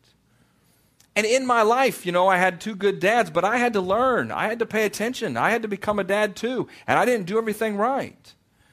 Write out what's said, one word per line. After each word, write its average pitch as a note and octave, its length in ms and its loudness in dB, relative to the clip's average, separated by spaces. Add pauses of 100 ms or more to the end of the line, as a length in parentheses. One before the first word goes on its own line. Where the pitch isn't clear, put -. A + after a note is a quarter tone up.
(1160)
And G#3 100 0
in B3+ 220 2
my A#3 160 4
life, A#3 420 2
you F3+ 60 -2
know, F3+ 160 4
I F#3 100 4
had F3+ 240 0
two G3+ 140 -8
good F#3+ 240 0
dads, G3+ 320 2
but E3+ 120 2
I G#3+ 140 0
had A#3+ 160 2
to G3+ 80 0
learn. G3 500 0
I C3+ 160 -2
had A3+ 120 -4
to A3+ 80 -2
pay G#3+ 180 0
attention. G#3 500 -4
I C3+ 140 0
had A3+ 140 0
to A3 40 -6
become G#3 300 -4
a G3 60 0
dad G3+ 320 0
too, A#3 320 -4 (180)
and C#3 140 2
I F#3+ 60 4
didn't A#3 200 0
do G#3 140 -2
everything A3 360 -4
right. A3 580 -4 (400)